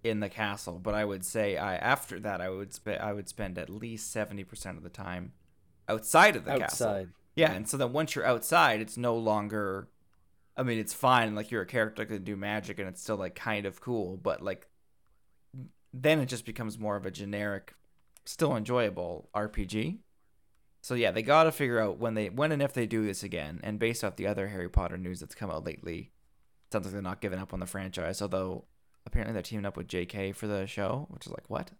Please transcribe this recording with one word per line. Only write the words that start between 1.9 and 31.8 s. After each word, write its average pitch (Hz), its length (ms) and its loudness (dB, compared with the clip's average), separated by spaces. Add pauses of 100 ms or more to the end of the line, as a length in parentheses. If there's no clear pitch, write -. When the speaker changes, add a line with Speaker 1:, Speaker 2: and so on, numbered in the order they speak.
Speaker 1:
that, 101 220 -4
I 92 80 -2
would 98 240 -8
spe-, - 260 -4
I 104 140 -2
would 101 140 -6
spend 92 300 -6
at 82 120 -6
least 110 420 -8
seventy 101 320 -4
percent 90 340 -10
of 78 60 -14
the 87 60 -12
time 90 440 -8 (560)
outside 160 460 8
of 92 100 -4
the 139 120 2
castle. 117 300 2
Speaker 2:
Outside. 98 220 0 (260)
Speaker 1:
Yeah, 156 140 6
Speaker 2:
Yeah. 92 80 0
Speaker 1:
and 107 100 -4
so 143 100 -2
then 123 160 2
once 151 220 0
you're 127 100 -2
outside, 123 540 6
it's 110 180 -6
no 120 180 2
longer, 104 760 0 (680)
I 131 80 0
mean, 120 140 2
it's 110 160 -2
fine. 120 400 6
Like, 104 160 -4
you're 110 140 0
a - 20 -2
character 110 380 0
that 110 100 -6
can 98 100 -6
do 101 120 -4
magic, 101 420 -4
and 98 100 -6
it's 92 140 -12
still, 110 140 -2
like, 92 200 -6
kind 104 300 -2
of 95 160 -6
cool. 98 360 -4
But, 90 240 0
like, 95 260 -6 (1300)
then 147 260 6
it 127 80 2
just 123 180 -6
becomes 110 320 -6
more 107 180 0
of 95 100 -4
a 95 60 -4
generic, 101 640 -4 (500)
still 143 320 0
enjoyable 104 800 0
R 104 160 0
P 104 160 -2
G. 117 360 -2 (800)
So, - 120 -4
yeah, 117 180 4
they 110 120 0
gotta 156 280 8
figure 120 280 2
out 104 180 2
when 113 160 0
they, 107 160 0
when 143 220 0
and 143 100 2
if 139 100 2
they 120 140 0
do 110 180 0
this 98 200 -2
again. 85 400 -6
And 107 160 -4
based 117 240 2
off 98 120 -4
the 98 120 -2
other 98 200 0
Harry 92 220 -6
Potter 87 260 2
news 90 240 -6
that's - 160 -14
come 98 140 -8
out 78 160 -4
lately, 87 460 -8 (560)
it - 40 -10
sounds 101 140 -2
like 95 80 -4
they're 101 80 -6
not 95 180 -6
giving 92 200 -4
up 95 120 -8
on 92 80 -6
the 90 60 -4
franchise, 95 560 -6
although 92 440 -2 (400)
apparently 110 280 0
they're 95 80 -2
teaming 101 240 -6
up 98 100 -4
with 90 120 -8
J 90 180 -2
K 98 260 -4
for 107 160 -8
the 98 180 -2
show, 104 440 -4
which - 160 -14
is - 60 -10
like, - 180 -12
what? - 300 -6